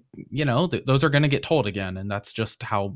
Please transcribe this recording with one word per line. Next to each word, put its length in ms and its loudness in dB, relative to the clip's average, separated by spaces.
you 320 -6
know, 220 2
th-, 180 -2
those 180 4
are 60 4
gonna 180 4
get 140 0
told 240 2
again, 320 -4
and 120 -6
that's 220 -6
just 300 -6
how 340 -2